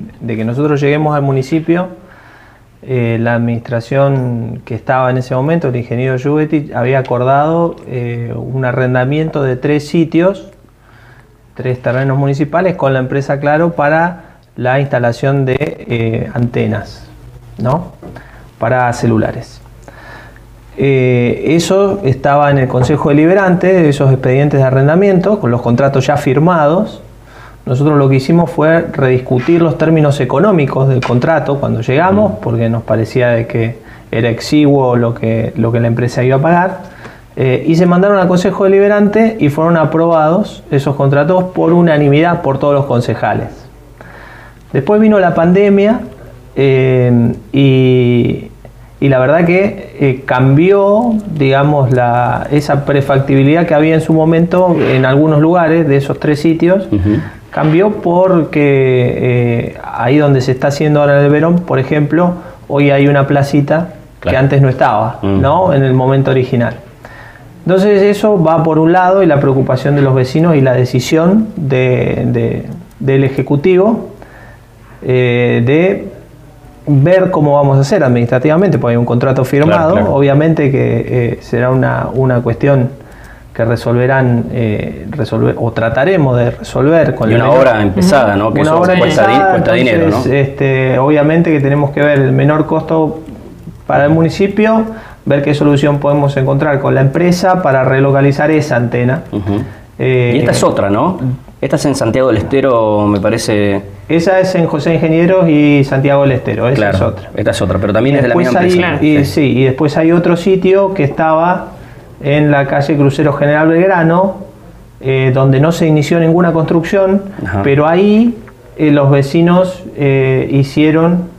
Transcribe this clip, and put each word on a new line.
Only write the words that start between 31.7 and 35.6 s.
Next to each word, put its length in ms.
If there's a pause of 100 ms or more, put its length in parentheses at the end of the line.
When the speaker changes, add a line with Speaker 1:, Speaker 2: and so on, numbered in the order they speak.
Speaker 1:
llegamos, 520
Speaker 2:
Mm. 100
Speaker 1:
porque 260
nos 140
parecía 480
de 160
que 320 (320)
era 180
exiguo 680
lo 180
que, 420
lo 160